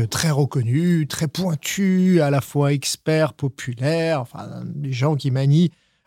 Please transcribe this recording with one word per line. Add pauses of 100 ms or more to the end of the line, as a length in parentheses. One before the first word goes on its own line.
très
reconnu,
très
pointu,
à
la
fois
expert,
populaire,
enfin (160)
des
gens
qui
manient (340)